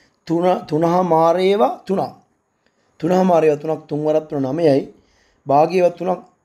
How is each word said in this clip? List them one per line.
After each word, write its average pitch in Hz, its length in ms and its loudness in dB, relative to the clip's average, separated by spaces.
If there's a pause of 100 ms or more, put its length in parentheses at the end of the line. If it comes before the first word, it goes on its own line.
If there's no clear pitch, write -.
(280)
තුන, 170 180 -2 (200)
තුනමාරේවා 175 1040 0 (120)
තුනක්. 156 300 -6 (840)
තුනමාරේවා 160 640 2
තුනක්, 156 240 -6
තුන් 147 160 -8
වරක් 156 260 -2
තුන 143 160 -6
නවයයි. 147 380 0 (640)
භාගයේවත් 170 520 2
තුනක්, 180 220 -4 (240)